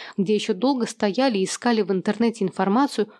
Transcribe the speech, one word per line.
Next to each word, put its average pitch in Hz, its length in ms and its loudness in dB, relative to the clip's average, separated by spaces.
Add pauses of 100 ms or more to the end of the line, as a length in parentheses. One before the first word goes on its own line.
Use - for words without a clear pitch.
(160)
где 202 180 2
ещё 208 200 0
долго 240 320 0
стояли 214 520 0
и 190 60 0
искали 226 380 0
в 185 100 -2
интернете 208 520 0
информацию, 208 760 0